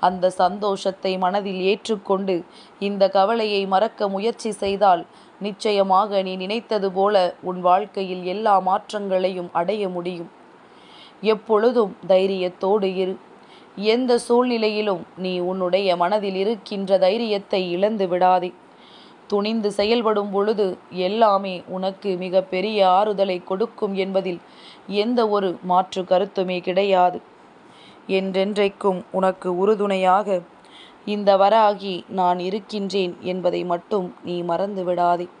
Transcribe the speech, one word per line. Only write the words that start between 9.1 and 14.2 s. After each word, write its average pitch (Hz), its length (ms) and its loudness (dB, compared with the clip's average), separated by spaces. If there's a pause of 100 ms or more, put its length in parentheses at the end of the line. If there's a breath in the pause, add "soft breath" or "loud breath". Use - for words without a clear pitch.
அடைய 190 360 -2
முடியும். 175 420 -8 (920 loud breath)
எப்பொழுதும் 220 720 2 (120)
தைரியத்தோடு 190 880 2
இரு. 190 180 -2 (760 loud breath)
எந்த 247 300 2
சூழ்நிலையிலும் 214 840 0 (140)